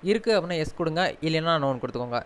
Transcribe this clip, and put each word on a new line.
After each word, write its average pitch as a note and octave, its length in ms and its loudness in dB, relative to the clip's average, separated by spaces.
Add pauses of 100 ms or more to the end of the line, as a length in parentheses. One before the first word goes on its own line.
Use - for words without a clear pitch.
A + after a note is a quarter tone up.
இருக்கு G#3 380 2
அப்படின்னா F3 160 -2
எஸ் D#3 180 -2
கொடுங்க, E3 460 0
இல்லைன்னா D#3+ 380 2
நோன்னு C3+ 240 0
கொடுத்துக்கோங்க. A#2+ 420 -4